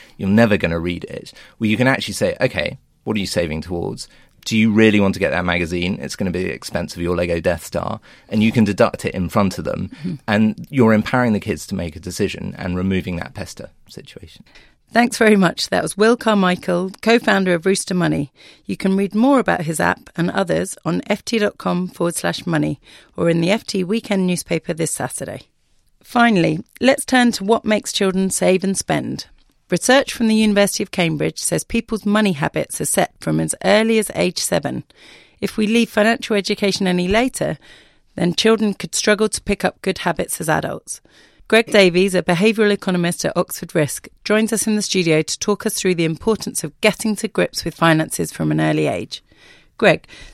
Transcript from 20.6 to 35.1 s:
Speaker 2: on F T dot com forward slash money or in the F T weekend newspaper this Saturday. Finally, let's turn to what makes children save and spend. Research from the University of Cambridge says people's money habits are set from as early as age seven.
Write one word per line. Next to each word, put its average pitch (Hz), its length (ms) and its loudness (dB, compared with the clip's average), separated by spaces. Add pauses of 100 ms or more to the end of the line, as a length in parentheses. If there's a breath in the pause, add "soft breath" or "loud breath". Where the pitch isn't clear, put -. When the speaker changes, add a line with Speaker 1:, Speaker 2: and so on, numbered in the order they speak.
Speaker 2:
on 175 260 -2
F 208 180 -4
T 226 120 -2
dot 208 200 -2
com 180 280 -2
forward 175 280 -4
slash - 320 -6
money 151 340 -2 (340 loud breath)
or 170 140 0
in 165 140 2
the 175 80 2
F 220 140 0
T 190 200 -4
weekend 196 420 -2
newspaper 175 460 -2
this 160 200 -4
Saturday. - 500 -8 (600)
Finally, 190 640 2 (160)
let's 262 240 2
turn 247 280 4
to - 120 -8
what 220 220 0
makes 208 260 -2
children 190 380 0
save 185 340 2
and 190 140 -2
spend. 139 480 -4 (440)
Research 254 440 2
from 226 140 0
the 220 60 4
University 208 480 2
of 196 80 -8
Cambridge 160 480 -2
says - 260 -2
people's 226 420 -4
money 208 260 4
habits 156 480 -4
are - 60 -6
set - 340 0
from 156 180 -2
as 160 240 -2
early 220 360 4
as 208 160 -2
age 180 240 -2
seven. - 440 -4 (600 loud breath)